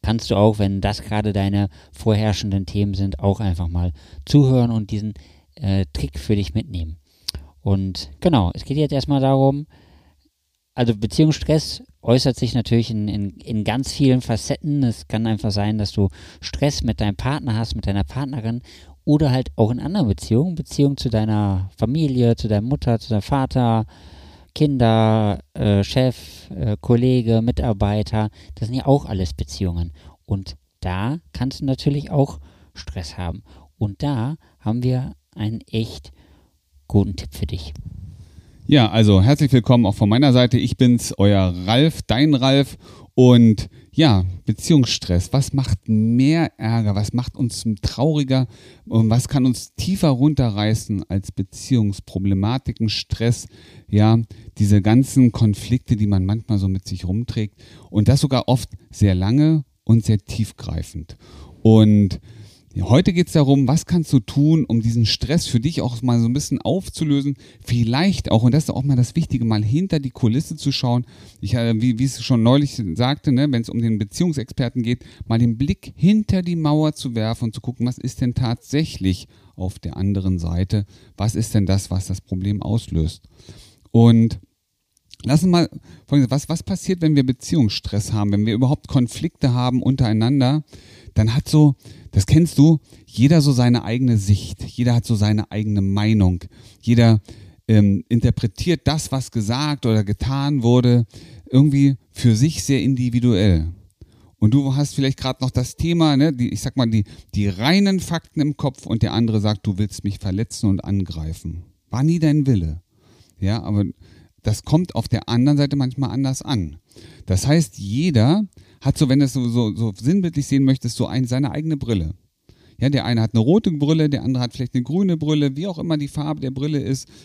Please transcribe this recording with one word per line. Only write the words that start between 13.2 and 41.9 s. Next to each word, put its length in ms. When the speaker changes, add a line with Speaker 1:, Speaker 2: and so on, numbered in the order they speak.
Speaker 1:
in 240
ganz 280
vielen 280
Facetten. 640
Es 240
kann 180
einfach 240
sein, 260
dass 140
du 180
Stress 420
mit 180
deinem 160
Partner 400
hast, 180
mit 120
deiner 180
Partnerin 580
oder 260
halt 260
auch 160
in 80
anderen 260
Beziehungen, 480
Beziehung 420
zu 120
deiner 680
Familie, 600
zu 100
deinem 220
Mutter, 320
zu 100
deinem 120
Vater, 640
Kinder, 800
äh, 300
Chef, 680
äh, 300
Kollege, 640
Mitarbeiter. 840
Das 100
sind 100
ja 100
auch 180
alles 280
Beziehungen. 600
Und 320
da 380
kannst 280
du 40
natürlich 460
auch 300
Stress 420
haben. 280
Und 260
da 320
haben 240
wir 300
einen 240
echt 400
guten 260
Tipp 200
für 120
dich. 260
Speaker 2:
Ja, 240
also 320
herzlich 300
willkommen 340
auch 80
von 140
meiner 240
Seite. 260
Ich 180
bin's, 400
euer 380
Ralf, 380